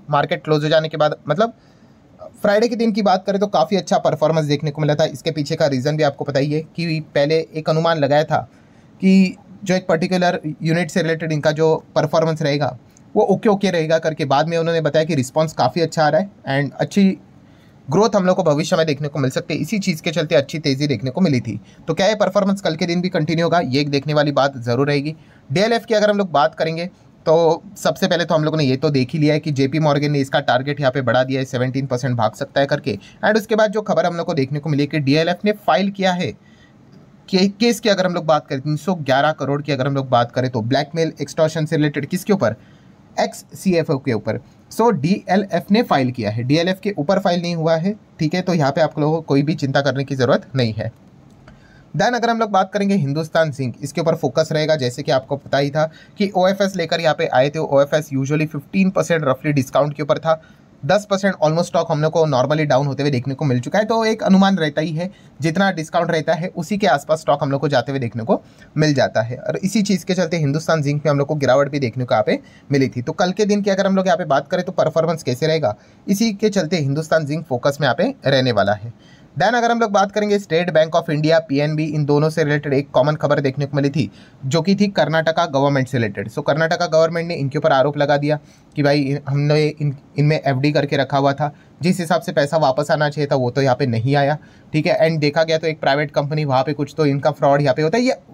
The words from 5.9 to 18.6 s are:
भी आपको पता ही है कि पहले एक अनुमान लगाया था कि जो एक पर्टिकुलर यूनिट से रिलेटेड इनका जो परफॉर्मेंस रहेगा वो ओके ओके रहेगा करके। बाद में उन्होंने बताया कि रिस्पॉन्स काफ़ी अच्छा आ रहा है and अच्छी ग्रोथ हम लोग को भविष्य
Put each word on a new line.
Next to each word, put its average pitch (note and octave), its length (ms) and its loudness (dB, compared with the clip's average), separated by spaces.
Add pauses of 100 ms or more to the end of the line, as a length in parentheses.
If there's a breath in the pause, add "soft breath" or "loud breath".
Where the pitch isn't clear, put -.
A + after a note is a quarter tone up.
भी D3+ 60 0
आपको D3 220 -2
पता C#3 140 -2
ही D3 140 -2
है D#3 80 -2 (140)
कि E3 240 -4 (160)
पहले D3+ 240 2 (140)
एक D#3 160 -4
अनुमान E3 300 2
लगाया C#3+ 260 2
था D#3 220 -2 (540 soft breath)
कि F#3+ 340 4 (280)
जो F3+ 120 -2
एक F#3 120 -4
पर्टिकुलर F3+ 540 0 (220)
यूनिट D#3+ 280 0
से F#3 100 0
रिलेटेड D#3+ 300 -2
इनका D3+ 220 0
जो D#3 220 2 (200)
परफॉर्मेंस D#3+ 460 0
रहेगा C#3+ 360 -2 (380 soft breath)
वो G#3 80 4
ओके G3 260 2
ओके G3+ 200 2
रहेगा E3 280 2
करके। D#3 280 -2
बाद C#3 220 2
में E3+ 100 -2
उन्होंने E3 240 0
बताया D3+ 240 2
कि E3 100 -2
रिस्पॉन्स D#3 380 0
काफ़ी - 280 0
अच्छा D#3+ 220 0
आ D3+ 60 4
रहा D3+ 120 2
है C#3 400 -4
and C#3 140 -4
अच्छी E3+ 280 0 (840 soft breath)
ग्रोथ G#3 280 2
हम F#3+ 100 2
लोग F#3 100 4
को F#3+ 80 0
भविष्य D#3+ 340 0